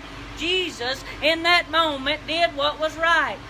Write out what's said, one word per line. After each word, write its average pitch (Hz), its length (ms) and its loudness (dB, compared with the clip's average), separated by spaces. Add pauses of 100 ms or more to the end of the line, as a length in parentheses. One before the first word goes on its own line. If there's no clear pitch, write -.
(380)
Jesus, 302 680 -2 (180)
in 330 220 4
that 339 260 4
moment, 294 580 0
did 330 280 0
what 285 240 -2
was 302 180 -2
right. 311 420 2 (100)